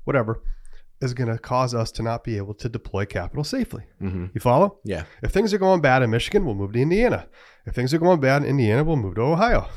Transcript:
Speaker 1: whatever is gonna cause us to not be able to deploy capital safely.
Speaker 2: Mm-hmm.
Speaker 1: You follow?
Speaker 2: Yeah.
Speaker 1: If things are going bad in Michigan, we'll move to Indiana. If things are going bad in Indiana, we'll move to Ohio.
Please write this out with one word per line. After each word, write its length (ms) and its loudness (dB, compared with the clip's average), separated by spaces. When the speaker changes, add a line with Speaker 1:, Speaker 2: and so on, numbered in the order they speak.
Speaker 1:
whatever 360 -2
is 120 -2
gonna 240 -2
cause 380 -2
us 160 -2
to 100 -8
not 220 -4
be 140 -4
able 180 -8
to 140 -8
deploy 360 -6
capital 380 -6
safely. 400 -6
Speaker 2:
Mm-hmm. 320 -6
Speaker 1:
You 80 -4
follow? 440 2
Speaker 2:
Yeah. 180 -6
Speaker 1:
If 100 -2
things 220 2
are 60 0
going 220 4
bad 200 4
in 80 2
Michigan, 360 0
we'll 100 -2
move 180 -4
to 80 2
Indiana. 460 2
If 100 -8
things 180 -2
are 60 2
going 220 4
bad 220 4
in 60 -2
Indiana, 360 2
we'll 100 0
move 200 -2
to 60 -2
Ohio. 560 2